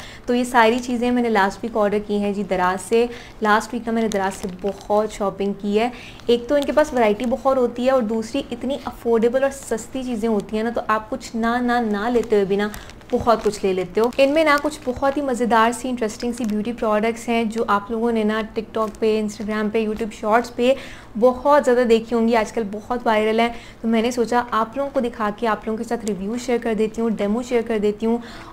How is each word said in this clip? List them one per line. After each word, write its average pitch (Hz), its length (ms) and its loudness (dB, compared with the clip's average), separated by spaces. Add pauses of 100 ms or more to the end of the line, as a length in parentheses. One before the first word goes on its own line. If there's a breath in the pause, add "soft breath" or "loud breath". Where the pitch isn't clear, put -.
(280 loud breath)
तो 247 60 2
ये 247 120 2
सारी 240 340 6
चीज़ें 247 300 -2
मैंने 240 180 2
last 202 360 2
week 226 120 -4
order 208 240 2
की 208 200 -2
हैं 202 140 -2
जी 202 100 -4
दराज 185 360 0
से। 233 280 2 (340 loud breath)
Last 220 320 2
week 220 120 -6
ना 226 60 -4
मैंने 226 160 2
दराज 196 240 -2
से - 160 -6 (140)
बहुत 208 500 0
shopping 196 420 -2
की 202 220 -2
है। 240 160 0 (380 loud breath)
एक 240 180 2
तो 285 80 2
इनके 285 160 0
पास 302 220 2
variety 226 340 2
बहुत 262 300 2
होती 240 280 0
है 262 60 4
और 262 120 4
दूसरी 226 480 -2
इतनी 247 340 -6
affordable 233 580 2
और 269 60 4 (140)
सस्ती 240 400 -6
चीज़ें 226 240 -2
होती 214 280 -2
हैं 220 80 0
ना, 233 60 -2
तो 226 100 -2
आप 220 280 0
कुछ - 260 -8
ना, 233 260 0
ना, 240 200 2
ना 208 280 0
लेते 226 280 2
हुए 202 80 4
भी 196 120 0
ना 208 160 0 (400 loud breath)
बहुत 226 300 2
कुछ 208 220 -2
ले 190 80 2
लेते 185 280 -2
हो। 240 100 4 (100)
इनमें 285 240 4
ना 294 140 6
कुछ 294 260 -4
बहुत 277 320 0
ही 294 60 -2
मज़ेदार 233 500 2
सी, 247 160 -6
interesting 240 460 -4
सी 247 100 -6
beauty 214 280 -2
products 226 560 0
हैं 233 220 2
जो 220 200 -2
आप 202 200 0
लोगों 233 220 0
ने 226 120 2
ना 214 180 0 (120)
TikTok 220 440 -4
पे, 220 120 2 (120)
Instagram 214 500 -2
पे, 226 140 0
YouTube 214 260 -4
Shorts 233 380 0
पे 254 240 2 (420 loud breath)
बहुत 254 460 6
ज़्यादा 247 220 4
देखी 226 300 4
होंगी, 226 200 4
आजकल 220 300 0
बहुत 220 420 -6
viral 220 340 2
हैं। 233 140 2 (280 loud breath)
तो 226 60 -2
मैंने 226 240 2
सोचा 240 280 0
आप 226 360 -2
लोगों 277 140 -2
को 277 100 0
दिखा 226 300 -2
के 220 160 -4
आप 208 200 -2
लोगों 220 120 -4
के 233 60 -6
साथ 233 200 -4
review 208 340 -4
share 240 200 -2
कर 233 160 -2
देती 214 260 -2
हूँ, 226 120 0
demo 214 300 -2
share 240 200 0
कर 226 160 -2
देती 208 280 0
हूँ। 233 160 0 (300 loud breath)